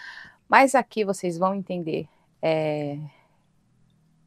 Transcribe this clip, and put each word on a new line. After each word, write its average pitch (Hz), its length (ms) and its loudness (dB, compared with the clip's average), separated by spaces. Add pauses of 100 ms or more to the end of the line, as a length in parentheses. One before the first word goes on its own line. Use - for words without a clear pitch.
(480)
Mas 262 260 6
aqui 226 300 0
vocês 185 340 -4
vão 190 160 0
entender, 165 540 -6 (320)
é, 151 580 -2 (1300)